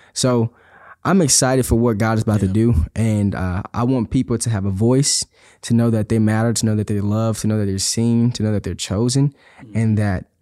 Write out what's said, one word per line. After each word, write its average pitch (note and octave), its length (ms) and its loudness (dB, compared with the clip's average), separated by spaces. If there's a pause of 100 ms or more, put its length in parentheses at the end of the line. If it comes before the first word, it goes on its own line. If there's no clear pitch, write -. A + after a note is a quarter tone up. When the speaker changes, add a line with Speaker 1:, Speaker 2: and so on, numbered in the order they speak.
(140)
Speaker 1:
So A#2+ 360 0 (540)
I'm F#3 160 2
excited C3 460 2
for - 100 2
what A#2 220 2
God A2 180 0
is A2 60 0
about G#2+ 180 2
to G2 60 2
Speaker 2:
Yeah. F#2+ 60 0
Speaker 1:
do. A2+ 220 2 (220)
And, G#2 380 0
uh, F#2 280 -4 (120)
I A#2 100 -2
want B2 260 0
people B2 280 0
to - 120 -4
have G2 140 -2
a G2+ 60 -2
voice, A#2+ 560 0 (360)
to - 120 -2
know A#2 160 4
that A2 180 0
they A2+ 100 0
matter, A2 360 2
to A2+ 120 -2
know A2 80 0
that G#2+ 120 -2
they're G2+ 160 -2
loved, G#2+ 400 -2
to - 60 -2
know G#2+ 100 0
that G#2 80 0
they're G2 120 -2
seen, A#2 540 0
to G#2 100 -6
know G#2+ 100 0
that G2+ 100 -2
they're F2 120 -6
chosen, B2 600 0 (280)
Speaker 2:
Mm-hmm. - 160 -10
Speaker 1:
and A2 200 0
that, G2+ 280 -2 (160)